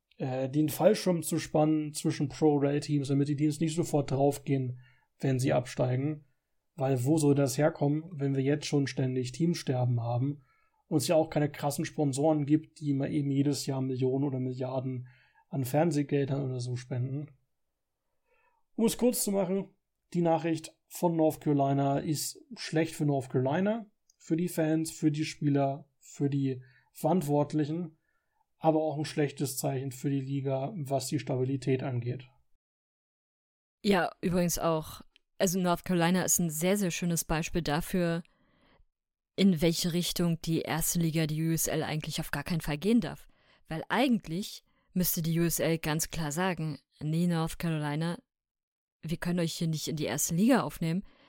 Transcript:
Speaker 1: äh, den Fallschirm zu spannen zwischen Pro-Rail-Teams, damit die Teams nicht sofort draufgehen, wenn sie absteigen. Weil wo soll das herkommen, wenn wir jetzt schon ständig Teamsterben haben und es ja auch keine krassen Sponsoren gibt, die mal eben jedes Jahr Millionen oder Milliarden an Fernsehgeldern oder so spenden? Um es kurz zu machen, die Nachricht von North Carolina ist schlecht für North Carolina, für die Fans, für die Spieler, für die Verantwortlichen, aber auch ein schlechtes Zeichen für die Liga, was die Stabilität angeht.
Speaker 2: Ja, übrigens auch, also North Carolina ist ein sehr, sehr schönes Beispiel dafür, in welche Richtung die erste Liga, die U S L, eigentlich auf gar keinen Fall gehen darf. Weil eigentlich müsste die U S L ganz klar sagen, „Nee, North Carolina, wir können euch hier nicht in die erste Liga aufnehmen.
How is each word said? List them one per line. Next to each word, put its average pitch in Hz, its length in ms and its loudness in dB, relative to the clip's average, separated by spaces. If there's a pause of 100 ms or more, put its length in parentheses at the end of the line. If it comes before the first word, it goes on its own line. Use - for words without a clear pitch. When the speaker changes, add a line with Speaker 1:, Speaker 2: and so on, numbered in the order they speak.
(160)
Speaker 1:
äh, 131 340 -4
den 151 180 2
Fallschirm 175 540 4
zu 160 160 -2
spannen 156 560 2
zwischen 156 340 -2
Pro-Rail-Teams, 147 800 2
damit 139 220 2
die 147 80 0
Teams 151 240 0
nicht 160 160 -2
sofort 156 340 0
draufgehen, 135 720 0 (400)
wenn 131 180 2
sie 139 140 0
absteigen. 135 720 0 (500)
Weil 135 300 0
wo 156 140 4
soll 143 180 6
das 139 200 2
herkommen, 147 540 2
wenn 139 240 -2
wir 135 80 0
jetzt 143 240 0
schon 139 220 2
ständig 127 420 -2
Teamsterben 127 720 0
haben 120 420 -2 (460)
und 156 100 2
es 147 80 -2
ja 175 80 4
auch 156 160 4
keine 151 220 0
krassen 147 320 -4
Sponsoren 147 640 0
gibt, 151 340 0
die 143 140 0
mal 139 180 -2
eben 143 180 0
jedes 139 340 0
Jahr 135 160 -2
Millionen 131 440 0
oder 127 160 -2
Milliarden 127 640 -4 (440)
an 135 140 -2
Fernsehgeldern 143 800 0
oder 127 120 -4
so 123 160 -6
spenden? 135 560 -6 (1400)
Um 220 120 2
es 220 120 0
kurz 240 240 0
zu 208 80 -2
machen, 196 380 -2 (460)
die 170 80 2
Nachricht 165 520 0 (180)
von 170 220 0
North 156 260 2
Carolina 139 580 2
ist - 420 -4 (160)
schlecht - 400 -2
für 160 80 -2
North 139 260 0
Carolina, 185 560 0 (300)
für - 200 -4
die 175 120 0
Fans, 160 420 0
für 156 220 0
die 151 120 -2
Spieler, 139 640 0 (140)
für - 280 -4
die 135 340 -2 (300)
Verantwortlichen, 151 1040 0 (640)
aber 156 240 4
auch 151 160 -2
ein 151 60 -2
schlechtes 143 520 -2
Zeichen 135 360 -4
für - 180 -4
die 139 100 0
Liga, 135 540 -4
was 139 320 -4
die 147 140 -2
Stabilität 131 640 -2
angeht. 123 440 -4 (1600)
Speaker 2:
Ja, 190 260 4 (100)
übrigens 175 380 0
auch, 160 440 -2 (360)
also 185 220 2
North 180 240 0
Carolina 175 400 2
ist - 160 2
ein 170 100 0
sehr, 180 260 0
sehr 196 140 0
schönes 170 340 -2
Beispiel 165 380 -2
dafür, 170 640 0 (1120)
in 185 260 6
welche 170 300 2
Richtung 170 500 0
die 160 200 0
erste 160 360 -2
Liga, 160 300 2
die 156 160 -4
U 160 80 2
S 160 160 0
L, 151 160 -2
eigentlich 151 340 -4
auf - 140 -6
gar 143 100 -4
keinen 160 200 -2
Fall 147 160 -4
gehen 214 220 4
darf. 147 280 -6 (400)
Weil 160 200 -6
eigentlich 208 760 -2 (280)
müsste 180 300 0
die 160 160 0
U 170 60 4
S 160 160 0
L 160 180 2
ganz 156 320 -2
klar 156 220 -4
sagen, 160 480 -2 (200)
„Nee, 165 280 0
North 160 320 0
Carolina, 160 580 -2 (840)
wir 165 140 -4
können 175 240 -2
euch 165 140 0
hier 170 120 -2
nicht 156 220 -2
in 156 80 -2
die 147 80 -2
erste - 300 -2
Liga 220 280 4
aufnehmen. 165 420 -4 (240)